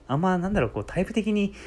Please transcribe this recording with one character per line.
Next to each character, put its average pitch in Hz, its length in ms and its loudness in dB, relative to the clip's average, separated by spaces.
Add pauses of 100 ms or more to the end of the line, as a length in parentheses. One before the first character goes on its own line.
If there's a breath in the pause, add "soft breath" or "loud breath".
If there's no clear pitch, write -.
あ 127 80 -2
ん 147 60 2
ま、 185 180 2
な 175 100 -2
ん 202 40 -2
だ 190 80 2
ろ 120 80 2
う、 - 20 -4
こ 107 100 -4
う、 101 40 -4
タ - 160 -4
イ 190 40 2
プ 202 80 -8
的 214 200 0
に 202 200 2 (140 loud breath)